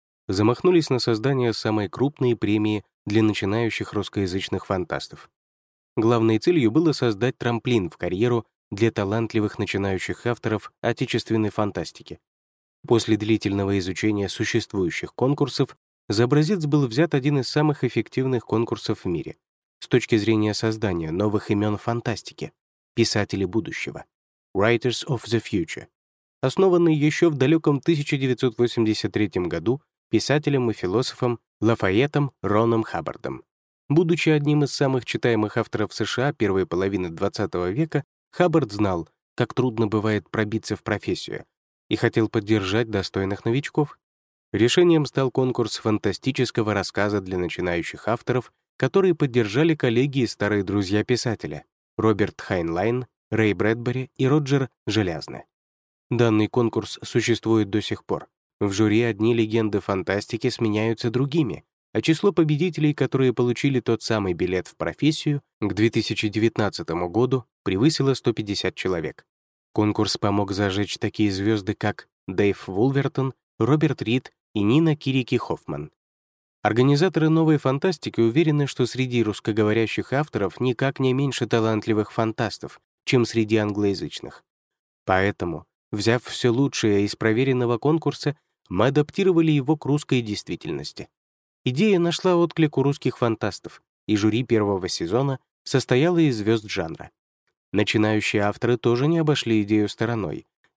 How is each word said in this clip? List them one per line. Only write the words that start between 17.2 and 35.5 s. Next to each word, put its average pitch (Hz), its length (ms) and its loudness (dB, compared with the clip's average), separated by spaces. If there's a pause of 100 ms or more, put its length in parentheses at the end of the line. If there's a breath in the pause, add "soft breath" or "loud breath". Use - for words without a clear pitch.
из 123 100 -2
самых 151 360 0
эффективных 127 600 -2
конкурсов 113 600 -2
в - 0 -
мире 80 320 -4 (420)
с - 80 -16
точки 123 300 2
зрения 107 380 2
создания 101 580 -2
новых 104 400 0
имен 104 240 2
фантастики, - 760 -6 (420)
писатели 104 500 0
будущего, 90 640 -6 (500)
Writers 113 500 2
of 131 200 -4
the 110 140 0
Future, - 460 -4 (540)
основанный 170 560 4
еще 156 340 2
в 151 40 0
далеком 143 460 2
тысяча 151 360 0
девятьсот 131 420 0
восемьдесят 110 540 0
третьем 95 360 0
году 85 340 -2 (280)
писателем 135 600 0
и 104 40 -4
философом 117 640 -2 (220)
Лафайетом 117 720 2 (100)
Роном 113 400 2
Хаббардом. 71 600 -8 (440)
Будучи 165 420 2
одним 147 340 2
из - 80 -2
самых 131 320 0
читаемых 110 540 0